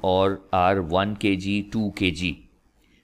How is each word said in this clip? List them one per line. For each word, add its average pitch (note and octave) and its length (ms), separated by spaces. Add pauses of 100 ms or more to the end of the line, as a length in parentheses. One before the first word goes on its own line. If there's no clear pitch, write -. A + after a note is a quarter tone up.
or F#2+ 400 (100)
are F#2+ 300
one F#2 340
K G2 220
G, G2 260
two G#2 320
K F2+ 160
G, E2 380 (540)